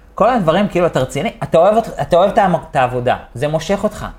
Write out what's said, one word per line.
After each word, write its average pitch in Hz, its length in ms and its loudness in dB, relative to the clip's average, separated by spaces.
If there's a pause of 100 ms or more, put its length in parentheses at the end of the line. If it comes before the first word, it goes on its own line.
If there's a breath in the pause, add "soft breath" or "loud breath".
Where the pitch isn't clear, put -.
(140 loud breath)
כל 202 160 2
הדברים, 196 380 2
כאילו, 175 180 0
אתה 151 140 -2
רציני, 147 320 -4 (100)
אתה 160 160 2
אוהב 202 180 4
אות-, 220 260 -2
אתה 170 140 0
אוהב 190 140 4
את - 80 0
המ-, 190 160 2 (160)
את - 60 -8
העבודה, 123 400 0 (180)
זה 131 140 -4
מושך 196 360 -2
אותך. 208 220 -6 (120)